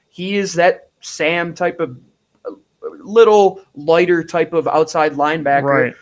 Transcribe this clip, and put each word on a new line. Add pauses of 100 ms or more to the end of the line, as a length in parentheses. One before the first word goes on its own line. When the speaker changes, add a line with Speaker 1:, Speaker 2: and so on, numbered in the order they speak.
Speaker 1:
He
is
that (120)
Sam
type
of, (480)
uh, (480)
little (140)
lighter
type
of
outside
linebacker,
Speaker 2:
Right.